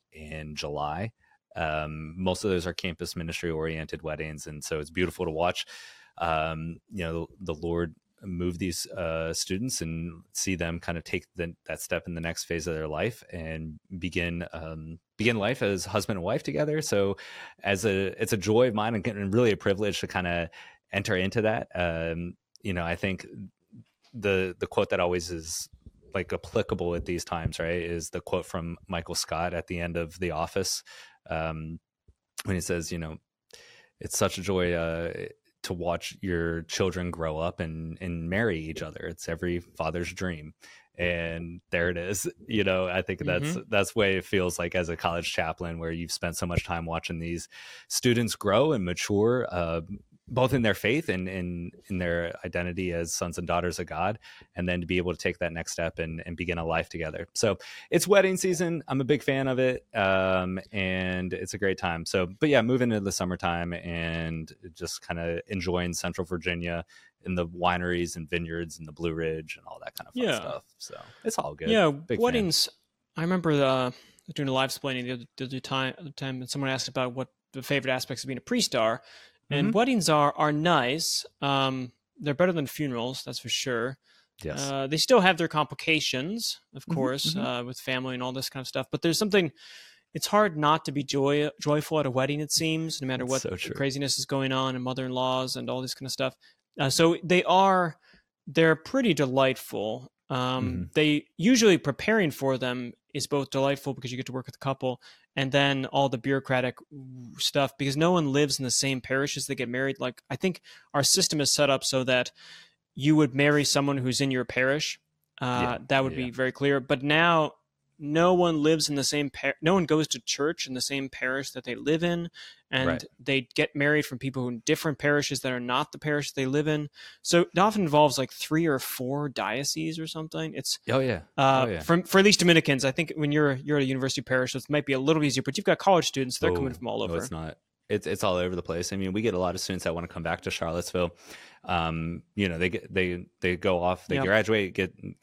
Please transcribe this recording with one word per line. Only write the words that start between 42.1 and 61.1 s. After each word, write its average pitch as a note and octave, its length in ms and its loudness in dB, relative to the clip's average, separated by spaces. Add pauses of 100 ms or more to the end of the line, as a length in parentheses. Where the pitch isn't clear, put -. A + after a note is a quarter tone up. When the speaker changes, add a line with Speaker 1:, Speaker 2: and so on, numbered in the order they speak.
Speaker 1:
You G#2 160 2
know, F#2 240 2
I F2+ 120 0
think F#2 200 -4
that's, F#2+ 300 0
Speaker 2:
Mm-hmm. F3+ 180 -4
Speaker 1:
that's G2+ 240 2
the - 60 0
way G2 180 4
it F2+ 80 -2
feels F2+ 340 2
like F2 160 -4
as F2 160 0
a E2 60 -4
college E2+ 360 -2
chaplain, E2 460 -4
where E2 140 -4
you've E2 200 -6
spent E2+ 240 -6
so - 80 -4
much E2+ 200 -2
time E2+ 200 -4
watching E2 360 -6
these E2+ 280 -6 (400)
students A#2+ 460 2
grow A#2 380 4
and G#2 120 0
mature, G#2+ 640 2
uh, E2+ 300 -2 (480)
both B2+ 260 2
in B2 80 2
their G#2+ 100 4
faith C3+ 380 0
and F#2 180 -2
in, F2+ 440 -6 (180)
in F#2 80 -2
their E2+ 360 -2 (100)
identity F2+ 480 -2
as E2+ 200 -2
sons F2 240 -4
and F2+ 100 -6
daughters F2 320 0
of F2 80 -6
God, F#2 320 -2 (360)
and F2+ 120 -2
then F2+ 140 0
to F2 60 -6
be F2+ 100 0
able F2 160 0
to E2 60 -4
take F2+ 200 -2
that E2+ 140 -2
next E2 200 -8
step E2 260 -4
and, D#2+ 260 -6
and F2 140 -8
begin E2+ 180 -2
a E2+ 80 -4
life E2 240 0
together. E2 460 -8
So G2+ 240 2 (320)
it's E3+ 160 2
wedding F#3+ 320 6
season. E3+ 500 0
I'm C3+ 140 0
a - 20 0
big C#3+ 180 2
fan C3+ 240 0
of B2+ 120 0
it. B2+ 260 2 (100)
Um, F#2+ 640 2 (120)
and F#2 640 -2